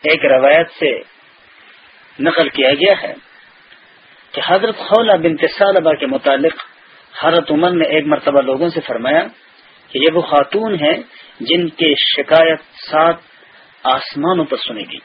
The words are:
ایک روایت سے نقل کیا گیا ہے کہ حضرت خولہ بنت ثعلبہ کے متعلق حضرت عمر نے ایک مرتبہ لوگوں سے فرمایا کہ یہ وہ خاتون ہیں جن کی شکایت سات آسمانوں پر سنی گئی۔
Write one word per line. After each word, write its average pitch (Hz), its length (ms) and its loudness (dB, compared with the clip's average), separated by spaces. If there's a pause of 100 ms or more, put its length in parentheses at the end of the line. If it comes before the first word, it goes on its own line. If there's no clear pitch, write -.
ایک 156 220 -2
روایت 139 540 2
سے 127 200 -2 (1200)
نقل 156 300 0
کیا 135 220 0
گیا 175 300 2
ہے - 120 -10 (1200)
کہ - 160 -8
حضرت 190 300 0
خولہ 220 340 2
بنت 165 300 2 (160)
ثعلبہ 185 360 2
کے 147 120 -4
متعلق 135 600 -2 (580)
حضرت 160 280 0
عمر 165 200 2
نے 165 140 0
ایک 147 200 0
مرتبہ 143 360 0
لوگوں 135 280 -2
سے 165 180 -6
فرمایا 131 340 0 (680)
کہ - 60 -6
یہ 143 160 2
وہ 170 80 0
خاتون 190 540 0
ہیں 160 280 -2 (360)
جن 165 300 -2
کی 151 300 0
شکایت 160 600 2 (320)
سات 165 240 2 (680)
آسمانوں 143 600 -2
پر 127 120 -6
سنی 107 260 -10
گئی۔ - 220 -16